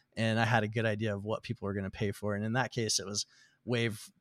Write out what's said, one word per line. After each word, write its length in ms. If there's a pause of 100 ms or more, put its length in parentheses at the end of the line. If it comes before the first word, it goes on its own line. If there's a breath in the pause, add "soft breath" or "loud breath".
(180 soft breath)
and 220
I 60
had 180
a 40
good 180
idea 300
of 80
what 200
people 220
were 80
gonna 160
pay 220
for. 240
And 100
in 80
that 180
case, 280
it 60
was 200 (400)
wave, 380 (180)